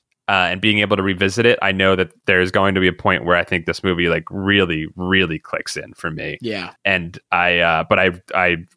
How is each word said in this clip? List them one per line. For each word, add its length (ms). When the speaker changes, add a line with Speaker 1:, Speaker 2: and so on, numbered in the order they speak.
Speaker 1:
uh, 220
and 100
being 200
able 160
to 80
revisit 420
it, 160
I 80
know 240
that 160
there's 240
going 240
to 60
be 80
a 40
point 320
where 120
I 80
think 200
this 200
movie, 240
like, 200
really, 680
really 420
clicks 380
in 180
for 160
me. 300
Speaker 2:
Yeah. 320
Speaker 1:
And 320
I, 300
uh, 280
but 120
I, 100
I 220